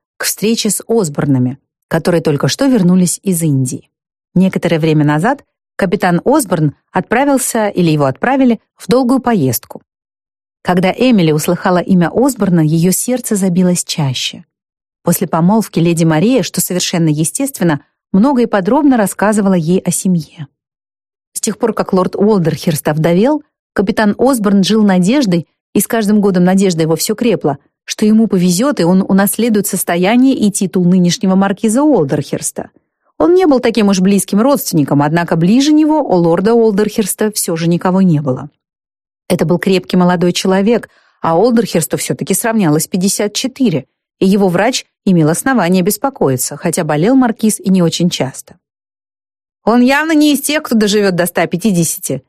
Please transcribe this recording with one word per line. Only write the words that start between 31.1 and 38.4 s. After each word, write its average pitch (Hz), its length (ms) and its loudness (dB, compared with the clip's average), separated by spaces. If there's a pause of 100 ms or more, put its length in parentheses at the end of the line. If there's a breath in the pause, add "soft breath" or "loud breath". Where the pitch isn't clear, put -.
маркиза 208 480 0
Уолдерхерста. - 880 -2 (460)
Он 330 160 2
не 370 120 4
был 269 140 4
таким 220 280 0
уж 190 140 0
близким 196 400 2
родственником, 165 600 0
однако 165 360 0
ближе 240 340 2
него 302 300 2
у 185 140 0
лорда 175 380 2
Уолдерхерста 214 800 0
всё 180 240 -6
же 165 140 -2
никого 180 320 0
не 165 180 2
было. 139 300 -6 (800)